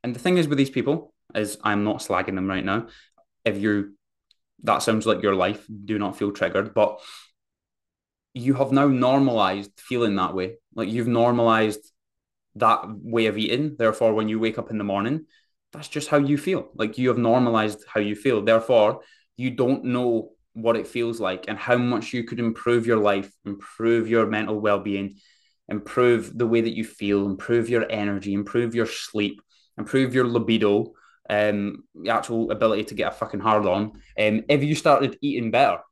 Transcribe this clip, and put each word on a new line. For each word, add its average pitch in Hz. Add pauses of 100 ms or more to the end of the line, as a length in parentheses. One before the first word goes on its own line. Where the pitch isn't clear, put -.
And 123
the -
thing 180
is 156
with 143
these 135
people 135 (220)
is, 104
I'm 104
not 107
slagging 95
them 95
right 95
now. 107 (580)
If 104
you, 101 (680)
that 107
sounds 110
like 98
your 101
life, 95 (200)
do 104
not 98
feel 101
triggered. 98
But - (1300)
you 131
have 135
now 139
normalized 123
feeling 117
that 90
way. 92 (160)
Like, 104
you've 117
normalized 117 (640)
that 113
way 113
of 104
eating. 127
Therefore, 110
when 110
you 110
wake 110
up -
in 107
the 104
morning, 107 (480)
that's 156
just 151
how 147
you 143
feel. 180
Like, 110
you 127
have 120
normalized 113
how 107
you 104
feel. 113
Therefore, 113 (340)
you 123
don't 127
know 123 (220)
what 113
it 95
feels 117
like 92
and 107
how 123
much 123
you 120
could 117
improve 117
your 113
life, 101 (140)
improve 110
your 113
mental 107
well-being, 98 (500)
improve 120
the 117
way 113
that 113
you 110
feel, 101
improve 113
your 113
energy, 101
improve 117
your 113
sleep, - (380)
improve 123
your 123
libido, 113 (360)
um, 104 (100)
the 85
actual 113
ability 107
to -
get -
a -
fucking 110
hard 107
on, 101 (280)
um, 110
if 143
you 151
started 143
eating 123
better. 117 (120)